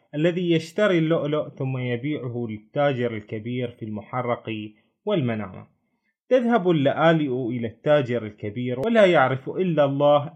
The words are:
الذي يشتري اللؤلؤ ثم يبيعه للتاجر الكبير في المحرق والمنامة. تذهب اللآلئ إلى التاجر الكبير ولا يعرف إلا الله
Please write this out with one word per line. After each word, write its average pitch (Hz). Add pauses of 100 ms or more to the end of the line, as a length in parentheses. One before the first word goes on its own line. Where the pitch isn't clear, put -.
(160)
الذي 170
يشتري 175
اللؤلؤ 151
ثم 131
يبيعه 123
للتاجر 120
الكبير 117
في 117
المحرق 113 (540)
والمنامة. 110 (640)
تذهب 240
اللآلئ 151
إلى 120
التاجر 123
الكبير 120
ولا 220
يعرف 135
إلا 165
الله 143